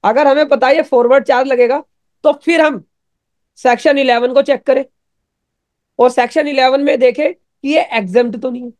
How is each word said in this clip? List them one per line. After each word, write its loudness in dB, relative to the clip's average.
अगर 2
हमें 2
पता 0
है 2
ये -2
फॉरवर्ड 0
चार्ज 0
लगेगा, 0
तो 4
फिर -2
हम 0
सेक्शन 0
इलेवन 0
को 4
चेक -2
करें, 0
और 4
सेक्शन -2
इलेवन 0
में 0
देखें 0
कि -14
ये 0
एग्जेम्प्ट -2
तो -6
नहीं -12
है। -16